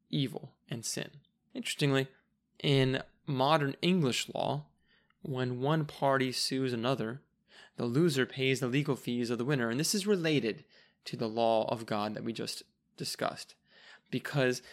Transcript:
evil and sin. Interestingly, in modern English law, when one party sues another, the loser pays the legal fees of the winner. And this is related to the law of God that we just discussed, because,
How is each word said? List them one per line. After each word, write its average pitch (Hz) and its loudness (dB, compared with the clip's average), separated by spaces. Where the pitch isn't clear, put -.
evil 139 -4
and 117 -8
sin. - -6
Interestingly, 139 0
in 131 4
modern 143 2
English 165 2
law, 139 -2
when 127 -4
one 151 2
party 135 0
sues 131 -2
another, 117 -2
the 123 -2
loser 131 4
pays 131 0
the 127 0
legal 143 0
fees 120 -2
of 120 -2
the 120 -2
winner. 127 0
And 120 -2
this 165 0
is 196 -2
related 160 2
to - -10
the 120 -2
law 113 4
of 113 -4
God 107 -2
that 107 -8
we 117 -4
just 113 -8
discussed, - -6
because, 127 0